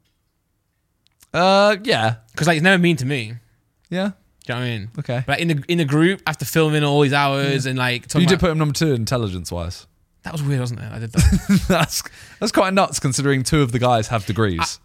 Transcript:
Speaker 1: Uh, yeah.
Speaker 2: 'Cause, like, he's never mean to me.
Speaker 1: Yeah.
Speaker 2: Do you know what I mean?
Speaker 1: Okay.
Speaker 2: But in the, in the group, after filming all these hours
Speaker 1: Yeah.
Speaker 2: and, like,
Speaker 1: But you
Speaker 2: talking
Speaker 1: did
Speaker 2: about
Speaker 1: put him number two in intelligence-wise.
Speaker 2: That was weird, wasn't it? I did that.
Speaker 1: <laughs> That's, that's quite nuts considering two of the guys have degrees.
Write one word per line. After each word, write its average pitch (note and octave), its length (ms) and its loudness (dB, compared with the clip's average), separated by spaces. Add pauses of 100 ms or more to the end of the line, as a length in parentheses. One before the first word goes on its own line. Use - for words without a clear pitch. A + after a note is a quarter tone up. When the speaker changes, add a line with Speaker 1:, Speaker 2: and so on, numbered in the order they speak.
(1300)
Speaker 1:
Uh, G3 520 4
yeah. A2+ 320 0 (200)
Speaker 2:
'Cause, D3 100 0
like, E3+ 80 4
he's D3+ 80 0
never F#3 180 6
mean E3+ 160 2
to B2 100 -4
me. B2 280 -6 (560)
Speaker 1:
Yeah. F#3+ 220 -4 (320)
Speaker 2:
Do - 80 -8
you A#2 60 -6
know - 20 -6
what B2 60 -4
I A#2+ 120 -4
mean? G#2 200 -10
Speaker 1:
Okay. B2+ 280 -4
Speaker 2:
But C#3 140 -2
in E3+ 80 -2
the, D3 200 -2
in E3+ 100 0
the E3 60 2
group, D#3+ 420 2
after D3+ 180 -6
filming D3+ 400 2
all D3 160 2
these C#3 120 4
hours C#3 520 0
Speaker 1:
Yeah. C3 60 -4
Speaker 2:
and, C3 80 -4
like, B2 240 -2
Speaker 1:
But - 40 -20
you - 20 -20
Speaker 2:
talking E3 200 2
Speaker 1:
did F#3 60 6
Speaker 2:
about E3 120 0
Speaker 1:
put E3+ 40 2
him D#3 80 0
number D3+ 160 0
two D#3+ 140 0
in C#3 80 2
intelligence-wise. F#2 880 -6 (380)
Speaker 2:
That E3+ 80 -12
was D#3 100 -6
weird, C#3 180 -2
wasn't A#2+ 200 -6
it? G#2+ 120 -12
I A2+ 80 -12
did A2+ 120 -10
that. - 520 2
Speaker 1:
<laughs> - 40 -6
That's, E3+ 340 0 (360)
that's A3 140 -4
quite F#3+ 200 2
nuts F#3+ 280 0
considering C3+ 420 0
two D3+ 180 2
of B2 120 0
the B2 80 0
guys A#2+ 280 2
have A2+ 160 -4
degrees. F#2+ 600 -2